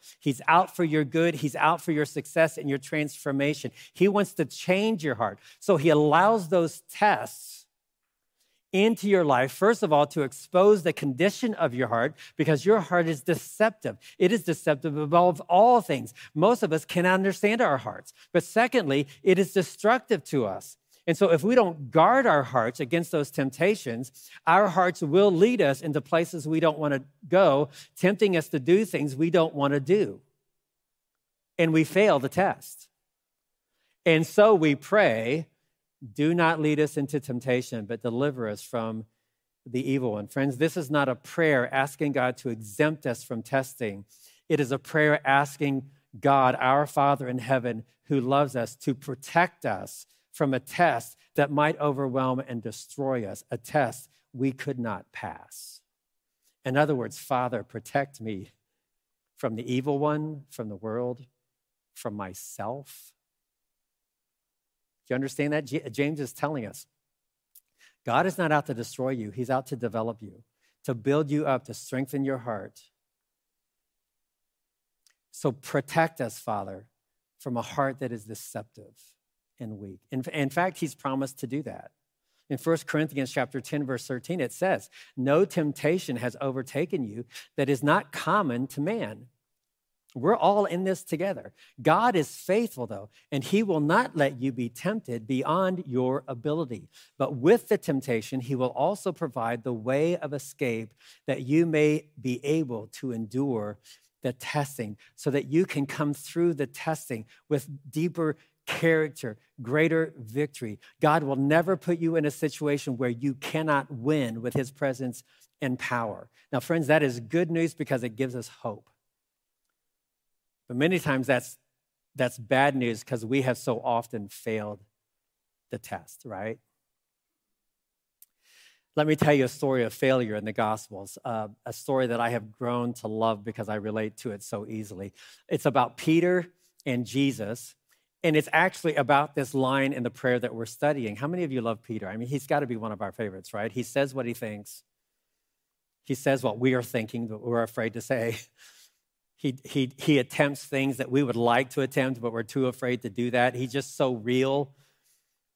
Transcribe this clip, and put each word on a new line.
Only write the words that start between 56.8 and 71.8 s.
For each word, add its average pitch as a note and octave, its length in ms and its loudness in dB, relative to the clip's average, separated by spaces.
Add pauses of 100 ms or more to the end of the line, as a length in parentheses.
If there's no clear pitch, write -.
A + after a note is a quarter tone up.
words, A2+ 240 -4
"Father, B2 440 -2
protect C#3 580 -6
me G#2+ 300 -10 (840)
from A2+ 180 -6
the A#2+ 180 -6
evil C#3 260 -2
one, D3+ 520 -4
from A2 180 -10
the G2+ 80 -12
world, A#2+ 480 -6 (720)
from G#2+ 200 -10
myself." G#2 960 -12 (1900)
Do - 60 -8
you B2+ 40 0
understand C#3+ 360 -2
that? D3+ 140 -2
J-, C3 240 -6
James C#3+ 280 -2
is C3+ 140 -6
telling C#3+ 320 -4
us, - 220 -14 (1200)
"God C3 180 2
is F#3+ 140 -2
not E3 120 0
out D3 160 4
to C3+ 80 -6
destroy B2+ 360 -4
you. A2 200 -6
He's A#2+ 200 -6
out C3 160 0
to C3 100 -8
develop A2+ 460 -4
you, F#2+ 220 -18 (400)
to C3 100 -4
build C#3 360 0
you D3 160 0
up, C3 200 0
to A2+ 80 -12
strengthen C3+ 500 -6